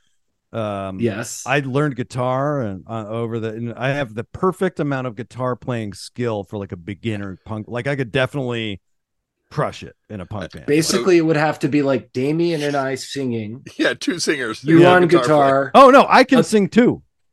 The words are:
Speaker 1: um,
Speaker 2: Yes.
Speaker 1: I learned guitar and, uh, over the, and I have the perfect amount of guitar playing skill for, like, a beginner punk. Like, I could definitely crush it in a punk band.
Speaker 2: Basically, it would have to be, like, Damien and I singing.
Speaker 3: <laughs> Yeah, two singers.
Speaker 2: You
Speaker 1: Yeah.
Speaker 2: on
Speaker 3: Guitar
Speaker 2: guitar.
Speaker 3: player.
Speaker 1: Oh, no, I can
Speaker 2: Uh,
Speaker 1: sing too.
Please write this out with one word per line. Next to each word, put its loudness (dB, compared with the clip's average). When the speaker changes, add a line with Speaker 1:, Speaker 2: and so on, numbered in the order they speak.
Speaker 1:
um, -6
Speaker 2:
Yes. -6
Speaker 1:
I 0
learned -2
guitar -4
and, -8
uh, -10
over -6
the, -6
and -10
I -4
have -6
the -8
perfect -4
amount -4
of -12
guitar -6
playing -6
skill -6
for, -12
like, -10
a -8
beginner -8
punk. -10
Like, -8
I -2
could -6
definitely -4
crush -6
it -18
in -12
a -12
punk -12
band. -16
Speaker 2:
Basically, 2
it 2
would 2
have 0
to 0
be, 0
like, -2
Damien -2
and -2
I -4
singing. -8
Speaker 3:
<laughs> -20
Yeah, 0
two -6
singers. -4
Speaker 2:
You 6
Speaker 1:
Yeah. 8
Speaker 2:
on 6
Speaker 3:
Guitar 4
Speaker 2:
guitar. 2
Speaker 3:
player. 10
Speaker 1:
Oh, 10
no, 8
I 6
can 2
Speaker 2:
Uh, 6
Speaker 1:
sing 2
too. 2